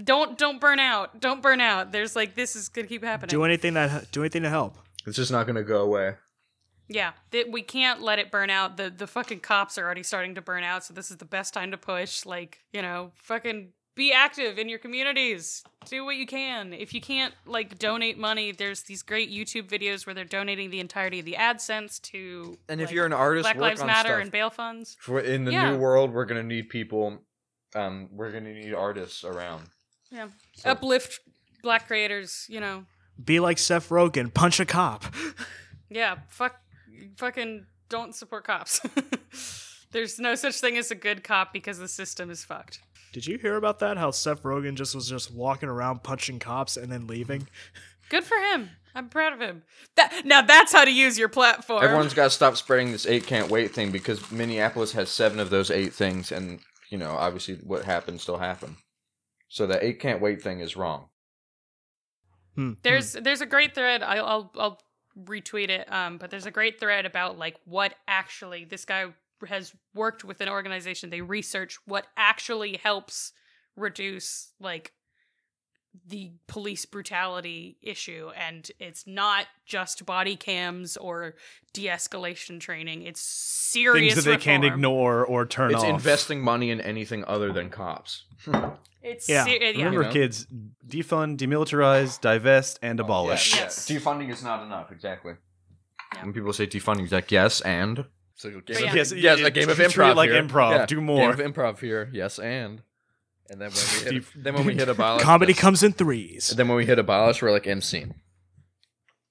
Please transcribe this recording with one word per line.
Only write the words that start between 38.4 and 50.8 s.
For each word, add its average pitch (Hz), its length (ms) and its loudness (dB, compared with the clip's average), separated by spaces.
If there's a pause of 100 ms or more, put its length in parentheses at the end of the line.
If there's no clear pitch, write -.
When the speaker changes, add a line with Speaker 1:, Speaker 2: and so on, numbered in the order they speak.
Speaker 1:
cops. - 360 -2 (560)
<laughs> - 540 -16
There's 226 280 -6
no 240 160 0
such 262 240 -4
thing 240 180 0
as 233 140 -4
a 220 40 -8
good 202 280 -4
cop 190 300 -2
because 196 240 -10
the 180 100 -14
system 185 420 -10
is 170 140 -14
fucked. - 360 -16 (340)
Speaker 2:
Did 123 120 -10
you 185 120 -4
hear 208 180 -2
about 208 240 -2
that? 208 180 0
How 160 140 0
Seth 147 320 -4
Rogen 139 320 -4
just 135 180 -6
was 123 160 -8
just 123 240 -8
walking 131 360 -4
around 123 340 -4
punching 131 360 -8
cops 123 380 -6
and 123 140 -10
then 120 160 -10
leaving? 120 400 -8 (640)
Speaker 1:
Good 359 160 -2
for 453 120 -2
him. 370 320 -2 (260)
I'm 254 140 -12
proud 311 240 -2
of 240 80 -12
him. 180 220 -10 (320)
That, - 300 4
now 277 160 8
that's 294 320 12
how 294 120 12